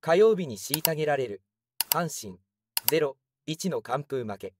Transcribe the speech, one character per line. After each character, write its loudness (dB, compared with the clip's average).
火 4
曜 8
日 -4
に -8
虐 0
げ 0
ら 2
れ -2
る。 -10
阪 2
神、 -12
ゼ 2
ロ -2
一 -4
の -4
完 -4
封 -6
負 -8
け。 -14